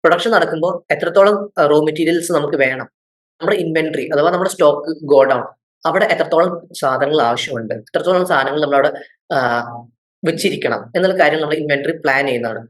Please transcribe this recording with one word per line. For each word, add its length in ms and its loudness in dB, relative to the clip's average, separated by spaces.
പ്രൊഡക്ഷൻ 260 2
നടക്കുമ്പോൾ 640 -2
എത്രത്തോളം, 640 2
ആ, 80 4
റോ 180 4
മെറ്റീരിയൽസ് 480 0
നമുക്ക് 240 0
വേണം, 320 -2
നമ്മുടെ 160 0
ഇൻവെന്ററി 580 -2
അഥവാ 160 2
നമ്മുടെ 200 -2
സ്റ്റോക്ക് 540 0
ഗോഡൗൺ 400 4
അവിടെ 180 2
എത്രത്തോളം 640 0
സാധനങ്ങൾ 420 0
ആവശ്യമുണ്ട്, 520 -4
എത്രത്തോളം 520 -2
സാധനങ്ങൾ 340 0
നമ്മളവിടെ, 320 2
ആ, 300 0
വെച്ചിരിക്കണം 720 -2
എന്നുള്ള 220 0
കാര്യം 220 2
നമ്മൾ 140 -2
ഇൻവെന്ററി 380 -2
പ്ലാൻ 340 0
ചെയ്യുന്നതാണ്. 440 -4